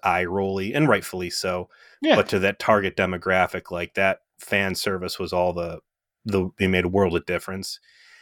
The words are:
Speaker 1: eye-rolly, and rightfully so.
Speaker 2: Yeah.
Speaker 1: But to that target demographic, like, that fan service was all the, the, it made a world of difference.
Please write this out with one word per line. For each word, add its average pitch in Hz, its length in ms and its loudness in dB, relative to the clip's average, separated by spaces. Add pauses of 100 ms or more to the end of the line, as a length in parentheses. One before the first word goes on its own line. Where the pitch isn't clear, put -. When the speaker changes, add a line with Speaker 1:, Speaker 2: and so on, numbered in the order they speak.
Speaker 1:
eye-rolly, 95 720 0
and 147 140 2
rightfully 92 420 0
so. 90 400 -4 (320)
Speaker 2:
Yeah. 302 140 4
Speaker 1:
But 104 140 2
to 101 100 2
that 98 200 0
target 101 360 2
demographic, 92 760 0
like, 87 240 -6
that 95 240 2 (200)
fan - 360 0
service 92 440 -4
was 90 140 -6
all 90 200 2
the, 85 260 -6 (460)
the, 95 240 0 (100)
it 95 100 2
made 90 160 2
a 90 40 0
world 92 260 2
of 85 100 -2
difference. 95 540 -6 (420)